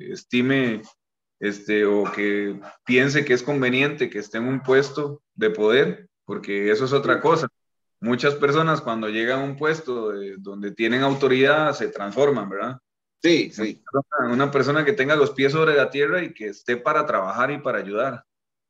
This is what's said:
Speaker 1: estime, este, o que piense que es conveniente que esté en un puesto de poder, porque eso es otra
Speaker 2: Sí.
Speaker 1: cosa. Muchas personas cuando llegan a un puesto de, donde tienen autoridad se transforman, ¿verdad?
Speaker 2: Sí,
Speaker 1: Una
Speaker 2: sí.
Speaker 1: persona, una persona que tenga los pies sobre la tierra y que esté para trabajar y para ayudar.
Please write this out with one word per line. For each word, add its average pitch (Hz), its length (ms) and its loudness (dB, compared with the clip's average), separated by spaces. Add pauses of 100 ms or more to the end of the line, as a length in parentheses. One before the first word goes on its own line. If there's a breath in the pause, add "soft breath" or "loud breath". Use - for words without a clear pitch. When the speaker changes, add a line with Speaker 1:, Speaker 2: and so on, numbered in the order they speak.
(120)
Speaker 1:
estime, 123 680 0 (580)
este, 101 440 -2
o 101 280 2
que 101 480 -4 (260 loud breath)
piense 139 380 2
que 127 100 2
es 123 80 0
conveniente 135 640 0
que 101 120 -8
esté 110 180 -8
en 117 60 -4
un 131 180 -4
puesto 139 580 0 (140)
de 110 160 0
poder, 123 580 2 (160)
porque 101 460 -4
eso 120 140 2
es 127 80 -2
otra 131 240 2
Speaker 2:
Sí. 101 60 -6
Speaker 1:
cosa. 156 260 2 (520)
Muchas 123 360 0
personas 147 460 2
cuando 113 260 -4
llegan 117 320 -2
a 139 40 -4
un 139 120 -8
puesto 139 540 -4
de, 98 280 -8
donde 101 320 -10
tienen 117 320 0
autoridad 139 720 2
se 107 160 -4
transforman, 104 600 0
¿verdad? 107 300 -8 (420)
Speaker 2:
Sí, 165 360 4
Speaker 1:
Una 107 100 -4
Speaker 2:
sí. - 160 -10
Speaker 1:
persona, 135 500 -2
una 139 200 2
persona 143 320 2
que 143 80 4
tenga 139 240 2
los 143 160 4
pies 135 200 2
sobre 160 220 4
la 131 160 4
tierra 156 320 0
y 160 100 -8
que 107 160 -10
esté 120 280 -4
para 151 280 0
trabajar 110 460 0
y 143 80 -6
para 131 200 -4
ayudar. 107 440 -4 (460)